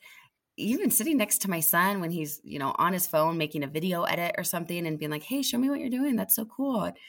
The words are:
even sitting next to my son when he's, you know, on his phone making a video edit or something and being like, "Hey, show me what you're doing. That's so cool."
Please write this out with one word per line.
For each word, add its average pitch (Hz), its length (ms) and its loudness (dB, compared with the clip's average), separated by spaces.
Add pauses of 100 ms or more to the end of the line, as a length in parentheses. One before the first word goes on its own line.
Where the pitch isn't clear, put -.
(580)
even 262 340 0
sitting 285 260 2
next 208 260 2
to 190 60 0
my 170 100 0
son 185 420 4
when 165 100 -2
he's, 156 320 -4
you - 160 -10
know, 135 180 0
on 175 160 4
his 180 140 0
phone 165 300 4
making 156 260 -2
a 139 40 -4
video 170 360 0
edit 175 340 -2
or 175 60 -4
something 175 440 -2
and 156 100 -2
being 151 140 -4
like, 151 120 -4
"Hey, 269 200 -2
show 240 160 0
me 262 100 2
what 285 100 0
you're 262 100 -4
doing. 254 260 0
That's 196 200 0
so 226 100 -2
cool." 226 460 -2 (180)